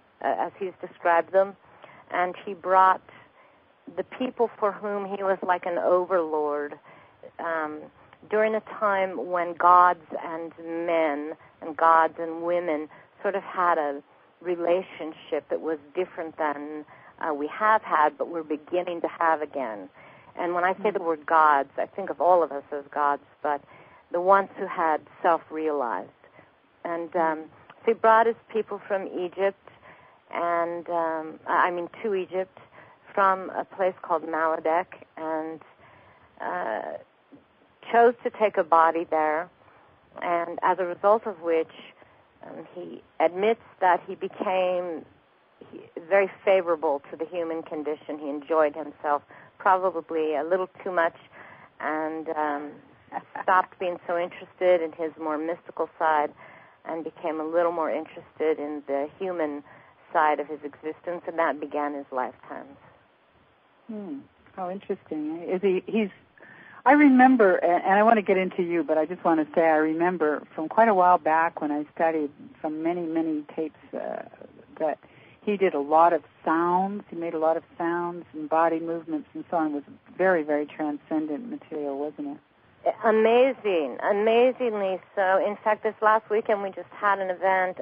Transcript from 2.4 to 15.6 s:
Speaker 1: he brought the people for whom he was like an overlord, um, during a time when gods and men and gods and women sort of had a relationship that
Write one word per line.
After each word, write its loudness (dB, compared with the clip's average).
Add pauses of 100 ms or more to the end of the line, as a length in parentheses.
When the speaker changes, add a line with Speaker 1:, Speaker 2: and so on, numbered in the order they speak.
Speaker 1:
he -8
brought 4 (920)
the -4
people -4 (100)
for 0
whom -6
he -8
was 2
like -2
an -4
overlord, 0 (600)
um, -6 (500)
during 2
a 0
time -2
when -2
gods 6 (180)
and -10
men -2 (260)
and -12
gods 4
and -8
women -2 (320)
sort -4
of -6
had 0
a -4 (400)
relationship -4
that -6